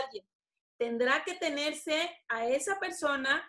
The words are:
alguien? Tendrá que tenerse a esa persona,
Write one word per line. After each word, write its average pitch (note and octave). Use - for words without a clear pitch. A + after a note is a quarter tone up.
alguien? -
Tendrá A#3+
que F#4
tenerse D4+
a A3+
esa D4
persona, D4